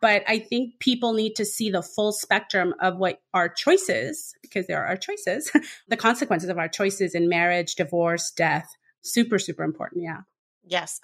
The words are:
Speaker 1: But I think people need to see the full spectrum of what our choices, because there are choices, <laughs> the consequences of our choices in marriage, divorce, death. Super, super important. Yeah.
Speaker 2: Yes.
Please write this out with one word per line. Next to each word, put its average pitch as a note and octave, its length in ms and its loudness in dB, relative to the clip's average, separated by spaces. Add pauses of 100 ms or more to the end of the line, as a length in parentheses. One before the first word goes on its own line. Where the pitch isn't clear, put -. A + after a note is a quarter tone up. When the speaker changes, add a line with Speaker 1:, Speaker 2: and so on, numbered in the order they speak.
Speaker 1:
But G#3 260 6
I A3 120 2
think A#3+ 400 -4
people A#3+ 340 2
need A3 240 0
to G#3+ 80 0
see G#3 260 -2
the F3+ 100 0
full G#3 300 -2
spectrum F#3+ 680 0
of F#3 160 0
what F#3 240 -2 (120)
our F3 140 2
choices, - 920 0
because F#3 260 -6
there D#3+ 180 -2
are F#3+ 120 -2
choices, D4 520 -4 (200)
<laughs> - 180 -20
the A3+ 100 -2
consequences A3 520 0
of F3 80 -4
our E3 100 -2
choices G3 480 -2
in E3+ 140 2
marriage, F3 460 2
divorce, E3+ 560 0
death. D#3+ 360 0 (360)
Super, A#3 360 2
super E3 240 -6
important. D#3 400 -4
Yeah. E3 180 -10 (440)
Speaker 2:
Yes. F3 380 -4